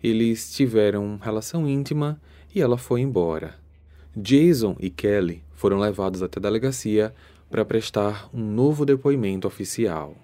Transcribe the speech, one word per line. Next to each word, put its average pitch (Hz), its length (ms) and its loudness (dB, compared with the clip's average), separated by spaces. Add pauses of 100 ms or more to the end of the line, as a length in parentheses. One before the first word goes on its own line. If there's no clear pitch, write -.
eles 113 500 0
tiveram 104 680 2
relação 117 460 -4
íntima 147 520 -2 (320)
e 196 80 -2
ela 120 160 2
foi 120 240 -2
embora. 87 540 -2 (600)
Jason 131 640 4
e 92 100 -4
Kelly 90 540 0 (100)
foram 98 240 2
levados 95 420 -2
até 92 200 -6
a - 20 -6
delegacia 110 720 0 (340)
para 110 160 0
prestar 104 680 -2
um 117 80 -6
novo 135 420 2
depoimento 131 640 0
oficial. 85 760 -4